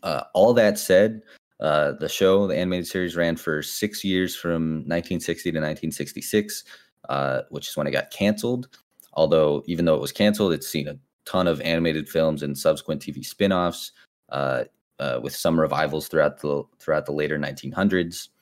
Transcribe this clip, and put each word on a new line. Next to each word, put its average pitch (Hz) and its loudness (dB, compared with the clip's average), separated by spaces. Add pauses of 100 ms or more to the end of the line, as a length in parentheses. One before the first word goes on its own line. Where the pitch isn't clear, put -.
Uh, 78 -2 (100)
all 110 8
that 107 6
said, 107 4 (360)
uh, 76 2
the 76 -6
show, 98 4
the 92 0
animated 90 -2
series, 90 -4
ran 85 2
for 78 -4
six - -6
years 92 0
from 80 -2
nineteen 85 -2
sixty 85 -4
to 80 -2
nineteen 78 -4
sixty-six, - -4 (440)
uh, 67 -2
which 73 -10
is - -10
when 73 -2
it 71 -4
got - -2
canceled. 117 -2 (460)
Although, 76 4
even 85 0
though 80 4
it 71 0
was 71 -6
canceled, 104 2
it's 71 -6
seen 73 -4
a 71 -10 (280)
ton 92 0
of 82 0
animated 82 0
films 78 0
and 71 -4
subsequent 78 -2
T - -12
V 67 -10
spin-offs, 90 -2 (380)
uh, 67 -2 (360)
uh, 64 -2
with 67 -8
some 82 0
revivals 76 0
throughout 82 2
the, 71 -4 (160)
throughout 76 -2
the 76 -8
later 76 -2
nineteen 69 -6
hundreds. 90 0 (120)